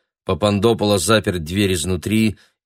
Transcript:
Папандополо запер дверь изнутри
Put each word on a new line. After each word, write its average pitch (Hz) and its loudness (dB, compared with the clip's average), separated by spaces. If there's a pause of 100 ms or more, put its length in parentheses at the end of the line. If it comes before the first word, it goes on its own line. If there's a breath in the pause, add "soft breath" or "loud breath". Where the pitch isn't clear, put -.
(260 soft breath)
Папандополо 101 0
запер 95 0
дверь 92 -2
изнутри 95 -2 (280 soft breath)